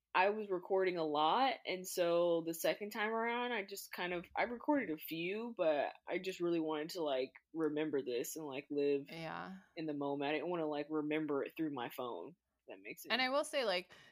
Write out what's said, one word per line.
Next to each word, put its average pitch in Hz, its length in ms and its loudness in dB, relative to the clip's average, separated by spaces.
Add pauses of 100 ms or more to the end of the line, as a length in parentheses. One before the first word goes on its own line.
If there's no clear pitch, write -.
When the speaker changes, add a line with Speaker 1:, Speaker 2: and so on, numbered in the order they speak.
(140)
Speaker 1:
I 185 160 6
was 208 200 -4
recording 185 480 2
a 160 60 2
lot. 160 500 4 (120)
And 185 200 -4
so 170 560 4
the 165 120 -4
second 208 360 0
time 220 220 0
around, 233 400 0
I 208 120 -2
just 196 280 -12
kind 180 220 -2
of, 175 120 -6 (100)
I 180 80 4
recorded 240 460 0
a 156 80 -2
few, 202 580 -4
but 151 360 2 (160)
I 175 100 -2
just 185 220 -6
really 170 200 2
wanted 156 300 0
to, 175 120 -4
like, 135 300 0 (200)
remember 151 500 0
this 120 340 -2
and, 156 100 -6
like, 139 240 -6
live 143 380 2
Speaker 2:
Yeah. 170 460 -8 (220)
Speaker 1:
in 165 100 -4
the 151 80 -2
moment. 143 360 -2
I 156 40 2
didn't 151 160 -2
wanna, 165 180 0
like, 147 220 -2
remember 151 540 0
it - 120 -8
through 160 160 -2
my 123 180 -2
phone. 117 400 -6 (320)
If - 60 -20
that 98 140 -12
makes - 220 -12
sense. 143 60 -8
Speaker 2:
And 240 120 2
I 254 80 0
will 285 140 2
say, 277 200 -2
like, 185 260 0 (220)